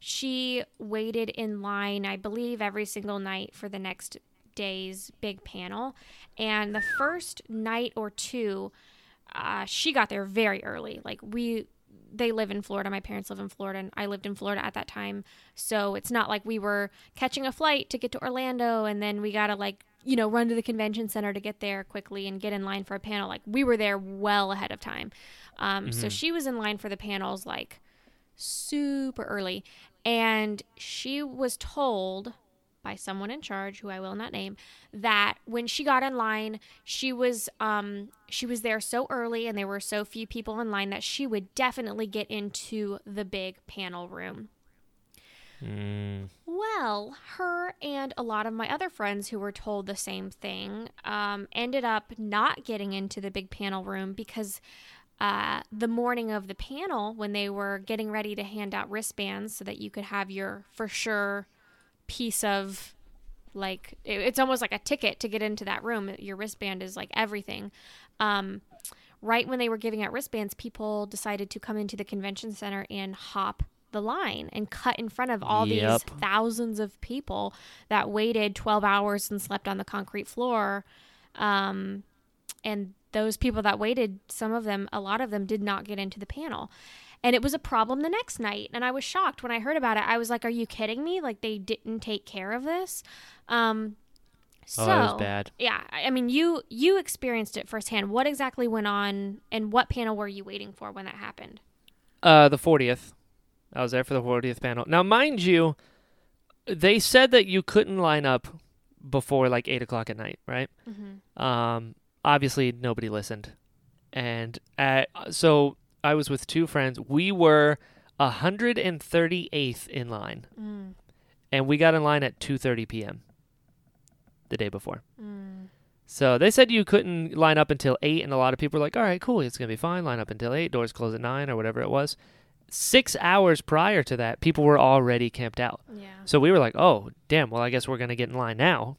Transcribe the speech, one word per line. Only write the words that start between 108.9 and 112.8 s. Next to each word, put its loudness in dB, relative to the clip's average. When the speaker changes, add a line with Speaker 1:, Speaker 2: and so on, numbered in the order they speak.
Speaker 2:
before, 4
like, 0
eight 0
o'clock -4
at -6
night, -10
right? -4
Speaker 1:
Mm-hmm. -14
Speaker 2:
Um, 0
obviously, 4
nobody -2